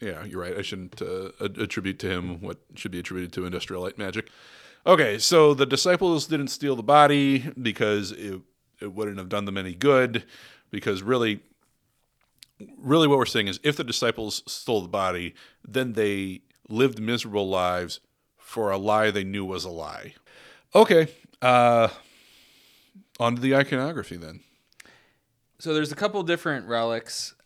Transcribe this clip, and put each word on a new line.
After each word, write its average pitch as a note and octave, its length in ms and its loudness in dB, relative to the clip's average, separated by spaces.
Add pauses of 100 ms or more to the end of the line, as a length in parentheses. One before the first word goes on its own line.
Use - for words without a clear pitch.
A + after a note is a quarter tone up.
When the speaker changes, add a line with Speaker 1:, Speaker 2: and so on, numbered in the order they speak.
Speaker 1:
Yeah, F2 240 -10
you're - 180 -10
right. F2+ 160 -8
I G2+ 40 -8
shouldn't, F#2 380 -12
uh, F#2 300 -8 (100)
a-, G#2 220 -6
attribute F#2+ 380 -4
to F#2 100 -4
him F2+ 320 -6
what - 160 -10 (160)
should - 160 -10
be F2+ 80 -10
attributed F2 360 -8
to F2+ 120 -6
Industrial F2+ 340 -8
Light F#2 160 -8
and G#2 80 -8
Magic. G2 260 -8 (540)
Okay, D3 320 4
so D3+ 380 6
the C3+ 100 2
disciples E3+ 640 2
didn't C#3+ 220 -4
steal C#3 260 -2
the A#2 80 -8
body C#3+ 680 6 (140)
because G#2+ 480 0
it, G2 300 -10 (400)
it G2+ 120 -12
wouldn't G#2 260 -6
have F#2+ 100 -10
done G2+ 160 -4
them G2 120 -6
any F#2 200 -8
good. B2+ 480 2 (480)
Because G2+ 320 -2
really, A2+ 360 0 (1400)
really D3+ 300 4
what C#3+ 100 6
we're B2 100 2
saying G#2+ 200 0
is F#2+ 160 -6
if D3 140 0
the D#3+ 80 -6
disciples A2+ 640 -4
stole A2 340 -2
the F2 60 -10
body, F2+ 460 -2 (320)
then B2+ 260 -4
they G2 480 -2 (280)
lived A2+ 320 0
miserable G#2+ 480 -2
lives F2+ 520 -2 (360)
for G#2+ 360 -4
a G2 40 0
lie G#2+ 360 2
they G2+ 120 -2
knew G2 200 -6
was F#2 200 -6
a F#2+ 60 -10
lie. D#2+ 440 -12 (580)
Okay, F3+ 360 6 (340)
uh, A#2+ 460 6 (1300)
on A#2+ 160 2
to A#2+ 80 -6
the C3 140 4
iconography C3+ 600 -2
then. E2 220 -16 (1200)
Speaker 2:
So D#3+ 160 -2
there's D3+ 160 0
a D3+ 60 -10
couple G3 260 -2
different D#3+ 460 -2
relics. A#2 680 -4 (120)